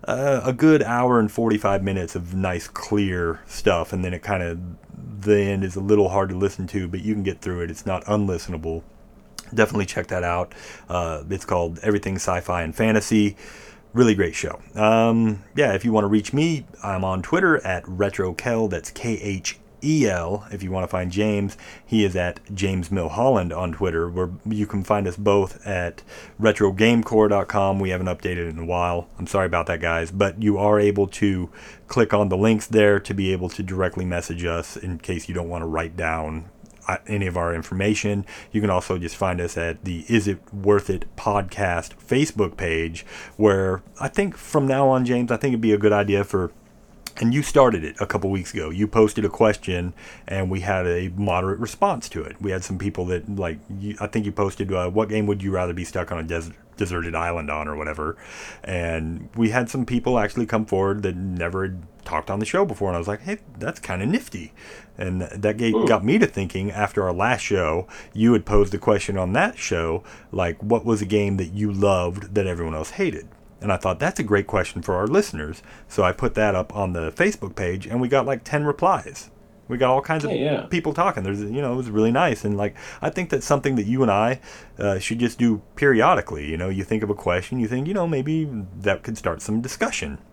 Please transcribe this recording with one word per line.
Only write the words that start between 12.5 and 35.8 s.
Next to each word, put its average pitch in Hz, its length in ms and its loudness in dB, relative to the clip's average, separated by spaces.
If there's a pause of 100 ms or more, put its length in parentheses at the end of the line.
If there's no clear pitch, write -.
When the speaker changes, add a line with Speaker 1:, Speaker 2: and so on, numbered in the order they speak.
Speaker 1:
and 82 140 -6
Fantasy. 107 600 4 (580)
Really 117 200 6
great 92 220 0
show. - 240 -6 (160)
Um, 113 680 4 (140)
yeah, 139 180 2
if 98 100 -2
you 120 80 0
wanna 107 160 4
reach 104 260 2
me, 151 340 0 (160)
I'm 95 200 -2
on 92 200 -2
Twitter - 420 2
at 92 220 -2
Retro 92 460 -2
Kel. 113 340 0
That's 90 240 -4
K 117 280 -4
H 98 380 -6 (260)
E 147 260 4
L. 92 420 -4
If 98 120 -10
you 92 80 -6
wanna 92 160 -2
find 90 240 -2
James, 101 460 0 (280)
he 110 200 4
is 92 100 0
at 90 240 -2 (160)
James 95 340 -2
Milholland 95 680 2
on 87 160 -4
Twitter, 85 380 -2
where 87 220 -4 (120)
you 104 220 -2
can 101 180 -4
find 101 240 2
us 87 80 -4
both 101 520 2
at 90 340 -4 (400)
retrogamecore 107 880 4
dot 98 180 2
com. 98 320 2
We 98 120 0
haven't 92 160 -2
updated 87 420 -4
in 78 80 -8
a 82 80 -8
while. 87 420 -2 (120)
I'm 90 80 -6
sorry 95 180 2
about 85 220 0
that, 82 140 -2
guys, 82 280 0
but 98 320 0
you 104 160 4
are 104 220 6
able 101 280 4
to 92 420 0 (380)
click 113 280 2
on 104 140 4
the 92 80 0
links 107 280 4
there 104 340 6
to - 140 -6
be 95 180 0
able 90 180 -2
to - 120 -10
directly 92 440 -2
message 87 380 -4
us 85 320 -4
in 90 220 -8
case 87 320 -6
you 90 60 -4
don't 85 140 -4
wanna 85 180 -6
write 82 280 -4